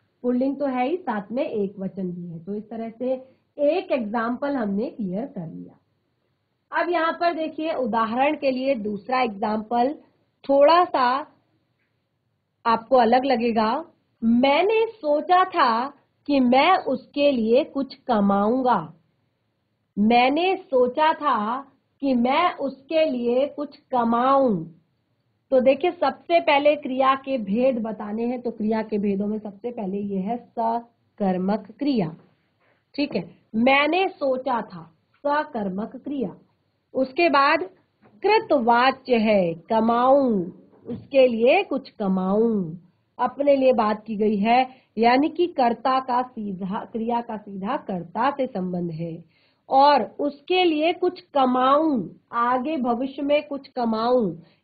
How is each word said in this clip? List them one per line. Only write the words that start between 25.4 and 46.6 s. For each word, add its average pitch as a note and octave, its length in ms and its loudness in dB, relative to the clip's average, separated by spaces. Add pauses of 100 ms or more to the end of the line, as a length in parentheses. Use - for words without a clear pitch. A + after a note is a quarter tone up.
तो C4+ 80 4
देखिए, C4+ 320 2
सबसे E4+ 480 -2
पहले D4 360 2
क्रिया C4 400 0
के C4+ 220 -4
भेद A#3 440 0
बताने A3 440 -6
हैं, B3 160 -4
तो A#3+ 100 -6
क्रिया A3 300 -2
के A3 160 -6
भेदों G3+ 300 -2
में G#3+ 120 -4
सबसे G#3+ 320 -12
पहले G3+ 260 -8
ये G3+ 220 -6
है A3 180 -4
सकर्मक G#3+ 1300 -4 (120)
क्रिया। A3 360 -2 (800)
ठीक C#4 200 -4
है, F3+ 80 -6 (320)
मैंने C#4+ 520 2
सोचा B3+ 540 -4
था, E3 340 -18 (320)
सकर्मक A#3 680 -4
क्रिया। B3+ 400 -8 (580)
उसके C4 360 0
बाद C#4+ 340 2 (600)
कृतवाच्य C4 920 2
है, G#3 380 2
कमाऊं, A#3 1000 2 (360)
उसके B3+ 400 2
लिए B3 360 2
कुछ - 260 -6
कमाऊं, F#3+ 880 0 (420)
अपने C4+ 360 2
लिए C4 180 4
बात G#3+ 320 0
की A3+ 100 -8
गई G#3+ 220 0
है, A#3+ 300 2 (300)
यानी B3+ 320 4
कि E4 180 -2
कर्ता C4 520 0
का B3 220 -2
सीधा, G3+ 640 -8